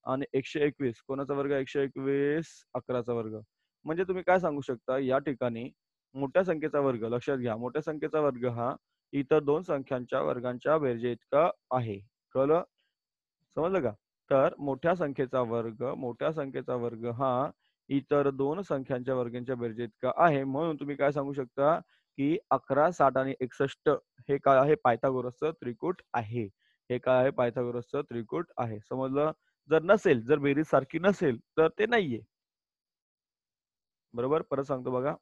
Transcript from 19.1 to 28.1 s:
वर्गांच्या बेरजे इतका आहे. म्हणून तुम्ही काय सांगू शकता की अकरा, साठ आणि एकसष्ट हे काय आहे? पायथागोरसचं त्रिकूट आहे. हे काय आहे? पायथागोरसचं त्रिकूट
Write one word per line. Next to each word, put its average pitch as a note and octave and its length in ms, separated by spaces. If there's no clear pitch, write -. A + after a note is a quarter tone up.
वर्गांच्या B2 420
बेरजे A#2 280
इतका B2 320
आहे. C#3+ 280
म्हणून D3 320
तुम्ही C#3+ 200
काय C#3+ 160
सांगू C#3 200
शकता C#3 460
की C#3+ 220
अकरा, C#3 400
साठ C#3 260
आणि C3+ 240
एकसष्ट C3 500
हे C#3 100
काय C#3 200
आहे? D3 160
पायथागोरसचं B2+ 760
त्रिकूट D3 520
आहे. A#2 320
हे B2 80
काय B2+ 220
आहे? C3+ 100
पायथागोरसचं B2 720
त्रिकूट B2 440